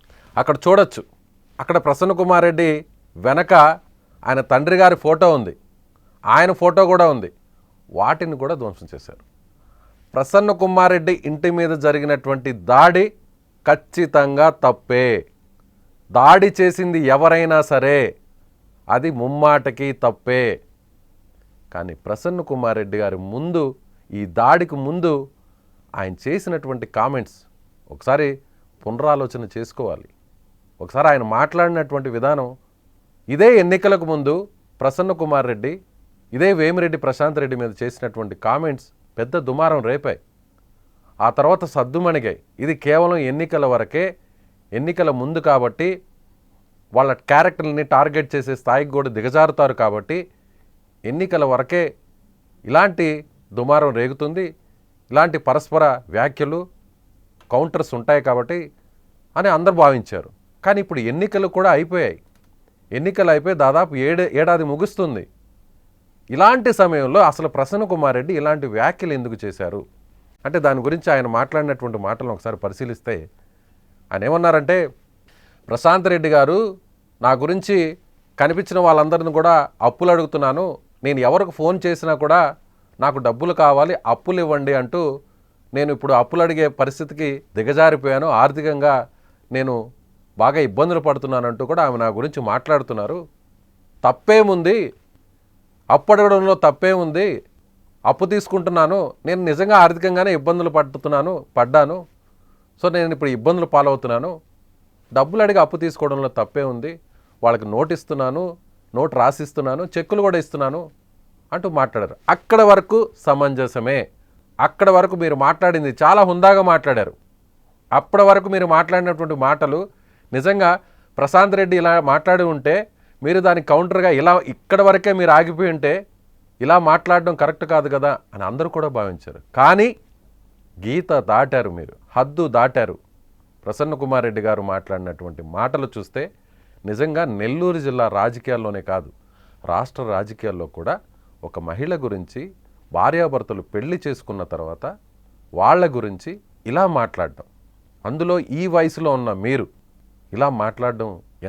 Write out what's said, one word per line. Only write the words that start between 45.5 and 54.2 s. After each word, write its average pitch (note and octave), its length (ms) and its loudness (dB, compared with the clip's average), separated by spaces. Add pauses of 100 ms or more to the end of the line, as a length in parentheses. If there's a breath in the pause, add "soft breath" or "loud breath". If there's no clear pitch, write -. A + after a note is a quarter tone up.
వాళ్ళ C3 180 2 (180)
క్యారెక్టర్లని D3+ 640 0
టార్గెట్ D3 420 0
చేసే C3 260 -6
స్థాయికి C#3 360 -2
కూడా C#3 200 -4
దిగజారుతారు C#3 640 2
కాబట్టి G#2+ 360 -2 (920)
ఎన్నికల F3 320 -2 (100)
వరకే B2+ 300 -2 (800)
ఇలాంటి E3+ 420 2 (500)
దుమారం C#3+ 420 2
రేగుతుంది, D3 460 -6 (640)